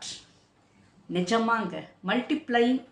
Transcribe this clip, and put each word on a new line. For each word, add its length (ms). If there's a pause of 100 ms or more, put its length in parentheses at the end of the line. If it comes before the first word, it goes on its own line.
(1120)
நிஜமாங்க, 720 (240)
மல்டிப்ளையிங் 840